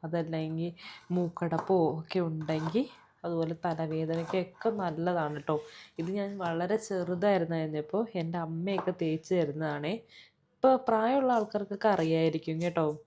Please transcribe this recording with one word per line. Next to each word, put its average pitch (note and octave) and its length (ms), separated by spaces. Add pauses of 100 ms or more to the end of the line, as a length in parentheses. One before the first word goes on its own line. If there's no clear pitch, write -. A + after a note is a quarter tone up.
അതല്ലെങ്കിൽ D#3+ 640 (440)
മൂക്കടപ്പോ F3 600 (220)
ഒക്കെ F3 200 (100)
ഉണ്ടെങ്കിൽ D#3+ 560 (400)
അതുപോലെ E3 300 (100)
തലവേദനയ്ക്കൊക്കെ E3 1040 (140)
നല്ലതാണ് E3 640
ട്ടോ. D#3 100 (460)
ഇത് E3+ 80 (100)
ഞാൻ G3+ 100 (160)
വളരെ F3 320 (100)
ചെറുതായിരുന്നു F3 760
കഴിഞ്ഞപ്പോൾ D#3 420 (180)
എൻ്റെ E3+ 260
അമ്മയൊക്കെ F3+ 460 (100)
തേച്ച് D#3 360
തരുന്നതാണേ. D3+ 540 (600)
ഇപ്പോൾ C4 200 (140)
പ്രായമുള്ള B3 480
ആൾക്കാർക്കൊക്കെ G#3 580
അറിയായിരിക്കും D#3+ 680
കേട്ടോ. E3+ 220 (200)